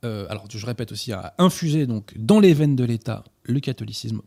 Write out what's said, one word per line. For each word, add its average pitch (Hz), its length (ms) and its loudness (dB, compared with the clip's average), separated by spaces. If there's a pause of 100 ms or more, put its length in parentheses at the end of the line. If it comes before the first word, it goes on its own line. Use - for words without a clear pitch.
euh, 104 240 -6
alors 101 200 -10
je 107 180 -12
répète 117 260 -8
aussi, 107 200 -8
à 92 260 -10
infuser 160 480 2
donc 110 300 -6
dans 113 220 4
les 185 160 8
veines 147 220 2
de 123 80 0
l'État - 400 -4 (200)
le 131 160 -2
catholicisme 113 680 -8